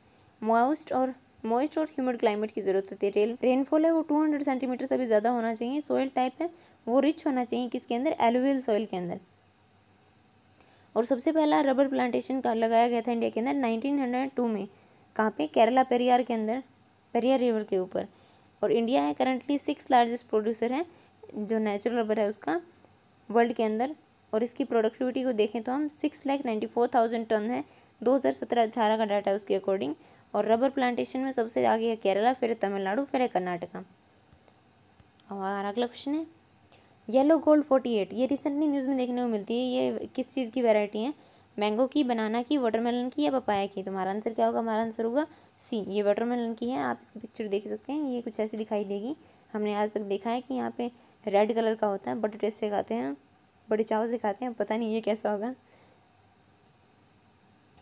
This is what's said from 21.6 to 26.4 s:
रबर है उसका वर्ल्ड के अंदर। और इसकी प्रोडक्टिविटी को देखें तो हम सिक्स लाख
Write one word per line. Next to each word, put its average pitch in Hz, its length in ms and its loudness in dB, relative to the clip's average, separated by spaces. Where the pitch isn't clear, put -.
रबर 220 240 0
है 208 80 2
उसका 320 320 -4
वर्ल्ड 233 220 4
के 233 100 -4
अंदर। 226 340 -2
और 220 80 2
इसकी 247 220 -4
प्रोडक्टिविटी 240 600 0
को 262 80 0
देखें 214 300 0
तो 247 100 -4
हम 294 160 -2
सिक्स - 380 -6
लाख 277 200 -2